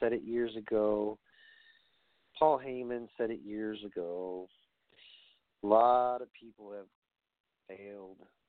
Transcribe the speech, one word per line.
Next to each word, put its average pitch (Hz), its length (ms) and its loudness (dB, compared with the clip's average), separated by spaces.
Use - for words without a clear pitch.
said 117 120 2
it 117 100 -2
years 117 340 -4
ago. 107 600 0
Paul 156 220 6
Heyman 123 580 -6
said 113 140 -2
it 117 100 -8
years 107 440 -6
ago. 92 640 -8
A 101 40 -6
lot 123 560 6
of 117 100 -14
people 107 400 -18
have 101 160 -14
failed 95 500 -16